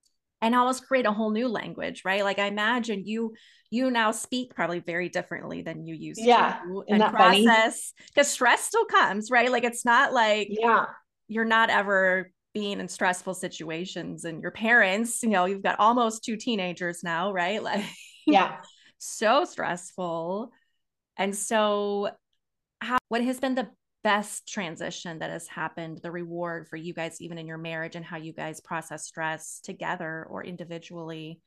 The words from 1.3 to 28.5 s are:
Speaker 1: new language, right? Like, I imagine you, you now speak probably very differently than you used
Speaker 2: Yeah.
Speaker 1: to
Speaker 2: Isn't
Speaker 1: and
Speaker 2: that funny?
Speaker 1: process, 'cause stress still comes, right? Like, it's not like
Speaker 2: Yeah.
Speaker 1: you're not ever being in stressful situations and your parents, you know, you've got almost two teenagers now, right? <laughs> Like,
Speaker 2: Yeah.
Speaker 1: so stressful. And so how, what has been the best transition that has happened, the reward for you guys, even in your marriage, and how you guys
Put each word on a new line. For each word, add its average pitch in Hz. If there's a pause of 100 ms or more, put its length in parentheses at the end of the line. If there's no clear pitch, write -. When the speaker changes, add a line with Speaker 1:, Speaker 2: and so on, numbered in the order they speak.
Speaker 1:
new 226
language, 180
right? 196
Like, 196
I 202
imagine 208
you, 220 (360)
you 254
now 226
speak 247
probably 175
very 175
differently 170
than 160
you 160
used 156
Speaker 2:
Yeah. 226
Speaker 1:
to 190
Speaker 2:
Isn't -
Speaker 1:
and 208
Speaker 2:
that 214
funny? 196
Speaker 1:
process, 226 (200)
'cause 277
stress -
still 427
comes, 220
right? 247
Like, 240
it's 240
not 240
like 214
Speaker 2:
Yeah. 220 (420)
Speaker 1:
you're 220
not 226
ever 190 (220)
being 202
in 185
stressful 180
situations 165
and 165
your 175
parents, 220
you 233
know, 185
you've 196
got -
almost 226
two 220
teenagers 180
now, 175
right? 190
<laughs> -
Like, 208 (420)
Speaker 2:
Yeah. - (380)
Speaker 1:
so 247
stressful. 175 (640)
And 196
so 208 (720)
how, 240 (100)
what 233
has 254
been 262
the 240 (320)
best 208
transition 165
that 160
has 165
happened, 160
the 175
reward 170
for 160
you 165
guys, 165
even 170
in 160
your 160
marriage, 165
and 165
how 165
you 160
guys 156